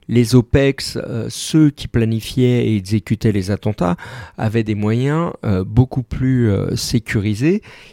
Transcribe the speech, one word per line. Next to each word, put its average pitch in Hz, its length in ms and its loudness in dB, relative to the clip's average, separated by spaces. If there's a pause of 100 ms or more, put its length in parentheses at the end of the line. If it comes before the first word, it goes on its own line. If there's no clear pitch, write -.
les 117 260 4
opex, 139 600 2
euh, 117 320 -6
ceux 156 400 2
qui - 200 -6
planifiaient 117 800 0
et 110 80 2
exécutaient 104 560 0
les 95 180 -2
attentats, 170 460 -2 (420)
avaient 113 260 0
des 107 100 -2
moyens, 127 580 0 (120)
euh, 95 180 0
beaucoup 117 400 2
plus, 127 460 0
euh, 95 260 0
sécurisés. 117 840 -2 (320)